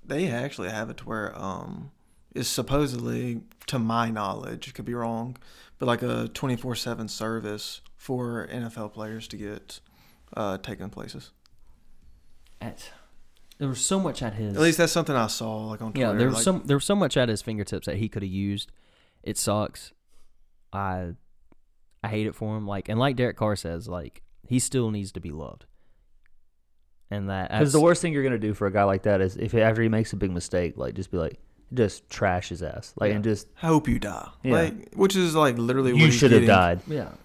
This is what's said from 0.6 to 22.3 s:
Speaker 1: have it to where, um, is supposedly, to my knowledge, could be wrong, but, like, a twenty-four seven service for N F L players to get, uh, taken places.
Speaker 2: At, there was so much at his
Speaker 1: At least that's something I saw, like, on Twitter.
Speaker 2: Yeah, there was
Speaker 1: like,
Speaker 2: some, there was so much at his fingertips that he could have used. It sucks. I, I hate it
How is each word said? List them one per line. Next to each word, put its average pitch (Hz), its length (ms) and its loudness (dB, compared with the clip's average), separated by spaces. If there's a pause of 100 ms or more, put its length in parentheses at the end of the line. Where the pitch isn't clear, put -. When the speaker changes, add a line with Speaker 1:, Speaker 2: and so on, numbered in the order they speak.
Speaker 1:
have 110 200 -6
it - 80 -12
to - 80 -16
where, 110 340 -6
um, 90 520 -10 (440)
is 127 120 -4
supposedly, 120 920 -2 (260)
to 135 120 -2
my 113 320 2
knowledge, 110 640 -6
could - 120 -12
be 120 80 -6
wrong, 117 440 -6 (420)
but, 131 80 -4
like, 120 160 0
a 117 300 -2
twenty-four 123 420 -4
seven 113 320 -6
service 110 720 -6 (140)
for 120 560 -6
N 123 120 -6
F 117 140 -10
L 107 120 -8
players 107 400 -10
to 107 80 -12
get, 104 420 -12 (560)
uh, 101 240 -4
taken 98 320 -10
places. - 400 -14 (1300)
Speaker 2:
At, - 300 -14 (680)
there 143 80 -4
was 127 160 -4
so 196 160 2
much 160 240 -2
at 110 120 -4
his 104 200 -2
Speaker 1:
At 151 60 4
least 160 180 6
that's 165 120 6
something 160 240 0
I 117 120 2
saw, 110 400 -4
like, 110 140 -8
on 110 120 -8
Twitter. 123 180 2
Speaker 2:
Yeah, 98 60 0
there 120 100 4
was 131 80 0
Speaker 1:
like, - 80 0
Speaker 2:
some, 185 220 2
there 139 120 2
was 139 80 -2
so 202 100 2
much 175 220 2
at 123 120 4
his 107 140 -2
fingertips 104 440 -6
that - 100 -4
he 107 120 -2
could 104 140 -6
have 95 80 -6
used. 101 400 -4 (560)
It 104 100 -4
sucks. - 560 -2 (800)
I, 92 380 -4 (920)
I 110 40 -6
hate 107 180 -2
it 107 80 -4